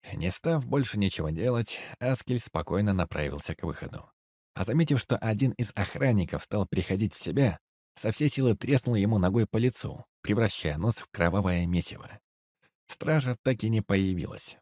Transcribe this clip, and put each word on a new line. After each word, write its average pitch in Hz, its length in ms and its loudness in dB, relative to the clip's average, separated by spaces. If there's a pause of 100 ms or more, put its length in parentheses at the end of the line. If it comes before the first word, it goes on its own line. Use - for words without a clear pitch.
(140)
Не 101 160 -2
став 160 360 -2
больше 123 320 -2
ничего 92 320 0
делать, 113 480 -2 (200)
Аскель 123 420 -2
спокойно 98 520 0
направился 76 600 -2
к - 80 -12
выходу. - 480 -8 (440)
А 92 100 -2
заметив, 143 360 2
что - 160 0
один 110 360 0
из - 220 -4
охранников 104 680 0
стал 101 240 -2
приходить 98 480 0
в - 40 -10
себя, 104 400 0 (360)
со - 160 -2
всей 147 180 0
силы 127 280 2
треснул 123 380 2
ему 104 240 4
ногой 95 280 4
по - 100 -4
лицу, 117 480 -2 (180)
превращая 101 560 0
нос 104 180 0
в - 140 -14
кровавое 87 560 2
месиво. - 420 -2 (800)
Стража 131 540 0
так 127 220 2
и 110 40 2
не 113 140 4
появилась. 95 800 0